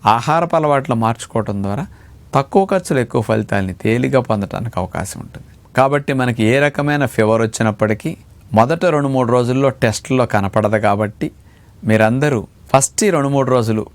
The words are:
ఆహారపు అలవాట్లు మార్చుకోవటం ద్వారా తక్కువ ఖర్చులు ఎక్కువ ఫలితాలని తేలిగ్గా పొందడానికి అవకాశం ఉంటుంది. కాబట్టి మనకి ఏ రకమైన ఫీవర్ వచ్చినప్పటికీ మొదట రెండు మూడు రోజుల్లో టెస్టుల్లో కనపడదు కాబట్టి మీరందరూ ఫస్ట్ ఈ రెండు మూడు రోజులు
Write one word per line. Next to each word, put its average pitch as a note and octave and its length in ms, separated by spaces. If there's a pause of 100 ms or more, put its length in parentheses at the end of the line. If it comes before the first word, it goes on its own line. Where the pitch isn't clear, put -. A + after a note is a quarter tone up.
ఆహారపు D#3 500
అలవాట్లు C#3+ 380 (100)
మార్చుకోవటం A2 580
ద్వారా G2+ 220 (500)
తక్కువ E3 360
ఖర్చులు F3 340
ఎక్కువ A#2 240
ఫలితాలని G2+ 540
తేలిగ్గా B2+ 460
పొందడానికి G#2 540
అవకాశం - 420
ఉంటుంది. - 240 (280)
కాబట్టి C#3 440
మనకి A#2+ 220 (100)
ఏ - 60
రకమైన C#3+ 460 (100)
ఫీవర్ A2+ 320
వచ్చినప్పటికీ A2 640 (480)
మొదట D3+ 260 (100)
రెండు C#3+ 220
మూడు B2 200
రోజుల్లో B2+ 340 (120)
టెస్టుల్లో B2 520
కనపడదు G#2 520
కాబట్టి G#2 420 (560)
మీరందరూ A2+ 560 (320)
ఫస్ట్ - 320
ఈ G3+ 120
రెండు C#3 200
మూడు B2+ 140
రోజులు A2+ 340 (100)